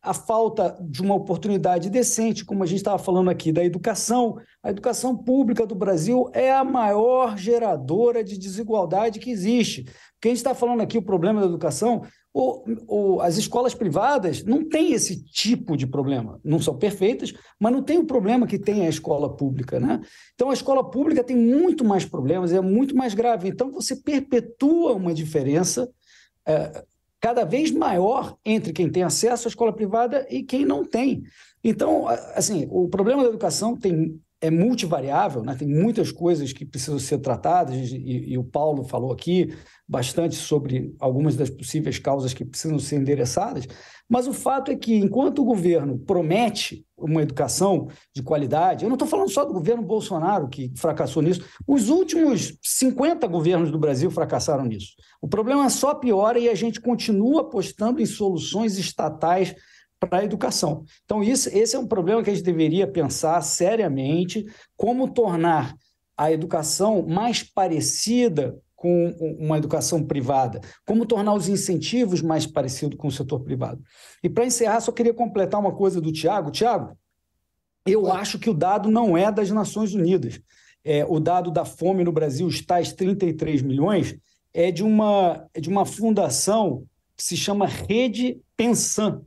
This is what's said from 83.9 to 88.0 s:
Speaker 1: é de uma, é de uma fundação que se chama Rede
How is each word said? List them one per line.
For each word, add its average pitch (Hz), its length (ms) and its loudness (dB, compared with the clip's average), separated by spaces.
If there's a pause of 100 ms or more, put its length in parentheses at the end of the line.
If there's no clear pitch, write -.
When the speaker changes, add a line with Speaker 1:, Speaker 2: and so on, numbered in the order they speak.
Speaker 1:
é 175 200 2
de 175 120 -2
uma, 208 720 2
é 170 80 -8
de 156 80 -6
uma 196 160 2
fundação 196 1000 0 (320)
que - 80 -12
se 175 140 -4
chama 202 300 0
Rede 247 720 -2 (160)